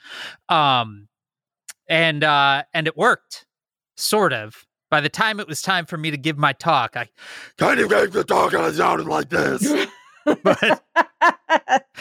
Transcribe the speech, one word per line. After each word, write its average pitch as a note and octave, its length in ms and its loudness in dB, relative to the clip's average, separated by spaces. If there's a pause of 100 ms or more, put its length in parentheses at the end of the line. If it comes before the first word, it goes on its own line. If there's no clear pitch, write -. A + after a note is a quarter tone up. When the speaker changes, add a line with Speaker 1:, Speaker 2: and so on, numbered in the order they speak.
(480)
Speaker 1:
Um, B2 600 0 (760)
and, D#3+ 380 0
uh, C#3+ 380 4 (100)
and D#3+ 140 -4
it D#3+ 100 -4
worked, - 480 -2 (540)
sort G3 340 2
of. A2 320 -10 (240)
By D3+ 120 2
the C#3+ 80 -4
time G#3+ 320 -2
it D#3+ 80 -10
was D3+ 140 -8
time F#3 240 -2
for F3 100 -10
me D#3 140 -6
to D3 80 -8
give D3 180 -4
my C#3+ 160 2
talk, C3 460 -2
I A#2+ 100 -8 (480)
kind B3+ 240 2
of A3 80 0
gave G3+ 240 2
the G3 120 -2
talk F#3 280 2
and E3+ 100 0
I D#3+ 100 0
sounded E3+ 340 0
like D#3 240 -4
this. E3 600 0
<laughs> - 40 -20 (280)
But, - 600 2 (100)
Speaker 2:
<laughs> - 920 0 (140)